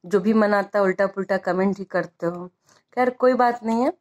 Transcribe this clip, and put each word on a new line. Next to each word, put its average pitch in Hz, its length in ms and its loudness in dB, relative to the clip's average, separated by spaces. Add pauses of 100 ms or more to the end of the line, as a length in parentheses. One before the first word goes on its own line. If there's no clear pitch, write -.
जो 185 140 0
भी 208 140 0
मन 208 200 4
आता 202 260 0
है 202 60 4
उल्टा-पुल्टा 190 520 -2
कमेंट 190 420 -2
ही 190 60 -10
करते 175 400 -6
हो। 175 220 -6 (480)
खैर 247 140 2
कोई 254 240 2
बात 240 300 0
नहीं 226 180 0
है। 294 200 0